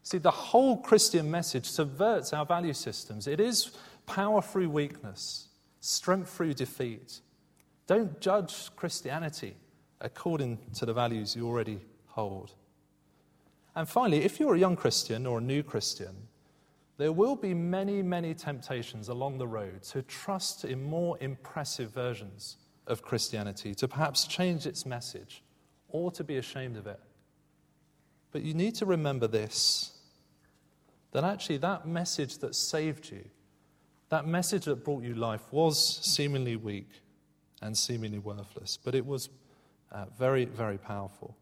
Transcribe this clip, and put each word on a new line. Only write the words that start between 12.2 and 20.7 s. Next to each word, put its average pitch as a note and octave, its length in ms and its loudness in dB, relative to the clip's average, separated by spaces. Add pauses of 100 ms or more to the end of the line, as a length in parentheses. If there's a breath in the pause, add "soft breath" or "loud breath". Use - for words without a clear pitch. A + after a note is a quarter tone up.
And D#3+ 120 -2
finally, F3 360 4
if - 160 2
you're C#4+ 140 6
a E3+ 40 6
young F3+ 160 6
Christian A#2+ 520 0
or A#2+ 120 0
a A#2 40 -2
new C#3 200 0
Christian, G2+ 680 -6 (680 soft breath)
there D3+ 160 2
will A3+ 240 4
be F#3+ 180 -2
many, F#3+ 480 0
many F3 320 -2
temptations A#2+ 760 -6
along C3 300 -4
the B2+ 80 -4
road G2+ 380 -8
to - 180 -6
trust - 640 -6
in C3 180 -4